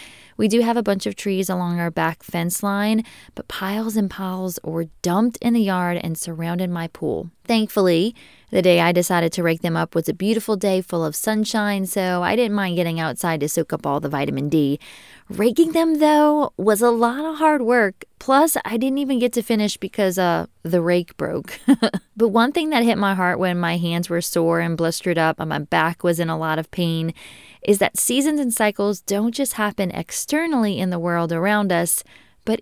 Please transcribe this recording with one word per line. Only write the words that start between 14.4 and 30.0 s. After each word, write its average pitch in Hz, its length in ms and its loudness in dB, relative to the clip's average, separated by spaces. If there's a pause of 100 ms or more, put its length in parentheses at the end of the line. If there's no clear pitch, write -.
D. 147 320 0 (480)
Raking 247 440 2
them, 330 280 2
though, 302 560 4
was 208 260 2
a 240 100 6
lot 240 340 0
of 311 120 -6
hard 302 260 2
work. 220 420 2 (140)
Plus, 285 440 4
I 220 140 -4
didn't 269 220 0
even 262 200 0
get 240 140 2
to 233 80 0
finish 208 360 0
because, 190 420 0
uh, 170 260 2 (160)
the 170 200 2
rake 175 360 0
broke. 156 480 -6
<laughs> - 420 2 (100)
But 220 120 4
one 226 220 2
thing 311 200 -2
that 247 100 2
hit 233 160 4
my 196 160 0
heart 180 240 0
when 180 220 0
my 170 180 0
hands 170 320 -2
were 175 120 0
sore 170 380 0
and 170 160 -2
blistered 165 440 -2
up 160 200 0
and 160 80 -6
my 147 120 -4
back 160 440 0
was 170 160 2
in 165 120 -2
a 160 60 -4
lot 156 200 -2
of 160 140 -6
pain 165 420 -2 (480)
is 202 160 2
that - 220 0
seasons 277 400 0
and 254 120 0
cycles 208 500 -2
don't 214 340 -2
just 269 180 -2
happen 202 380 -2
externally 254 880 -2